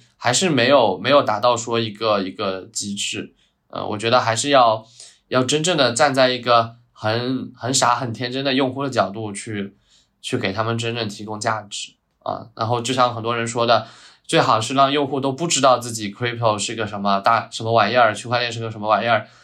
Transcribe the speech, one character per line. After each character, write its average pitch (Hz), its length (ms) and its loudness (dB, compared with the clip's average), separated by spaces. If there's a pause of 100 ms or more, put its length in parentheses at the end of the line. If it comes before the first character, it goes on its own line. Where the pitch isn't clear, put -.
(180)
还 120 160 0
是 185 160 2
没 123 180 2
有， 117 300 4
没 110 120 -4
有 143 140 6
达 107 160 -2
到 120 160 4
说 117 240 -2
一 113 100 -2
个， 104 320 0
一 95 100 -6
个 95 320 -6 (100)
极 101 200 -6
致。 - 400 -8 (360)
呃， - 160 -8
我 104 120 -6
觉 113 120 -2
得 123 120 6
还 113 120 0
是 117 160 -2
要， 117 360 4 (420)
要 127 160 2
真 135 180 0
正 175 140 0
的 135 160 2
站 135 240 2
在 131 140 4
一 127 100 -4
个 117 380 2 (160)
很， 120 640 -4
很 123 180 -4
傻 123 200 4
很 120 200 -4
天 123 180 -6
真 135 140 -4
的 139 80 0
用 131 200 0
户 139 100 -6
的 139 60 -4
角 101 200 0
度 104 240 -8
去， 101 420 -8 (460)
去 - 160 -4
给 104 160 -4
他 110 100 -2
们 113 140 -2
真 117 180 -4
正 113 140 -4
提 104 160 -14
供 107 120 -10
价 110 260 -2
值 - 300 -12 (260)
啊。 - 360 -8
然 113 100 -4
后 117 140 0
就 120 140 -4
像 123 200 2
很 117 80 -8
多 117 140 -2
人 117 100 -4
说 117 200 -2
的， 113 220 2 (360)
最 160 160 0
好 123 220 2
是 123 140 -4
让 135 140 4
用 143 160 0
户 135 140 -4
都 135 140 -2
不 135 120 -4
知 165 140 0
道 127 180 6
自 120 140 -6
己 110 180 -6
crypto 113 480 -2
是 101 160 -6
个 107 140 -6
什 104 140 -10
么 101 180 0
大， 110 320 2
什 - 120 -10
么 113 100 -2
玩 107 180 4
意 123 60 2
儿， 113 160 4
区 104 160 -10
块 120 100 0
链 120 100 -4
是 113 120 -8
个 113 100 -8
什 107 80 -14
么 104 80 -6
玩 107 160 2
意 117 40 -2
儿， 110 200 0 (160)